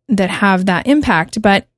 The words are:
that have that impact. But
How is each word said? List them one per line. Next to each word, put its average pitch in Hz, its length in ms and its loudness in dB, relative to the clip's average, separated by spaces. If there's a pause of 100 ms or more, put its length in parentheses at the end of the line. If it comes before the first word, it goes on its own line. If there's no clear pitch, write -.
that 196 220 0
have 190 360 0
that 180 200 -2
impact. 220 540 0
But 196 260 2 (120)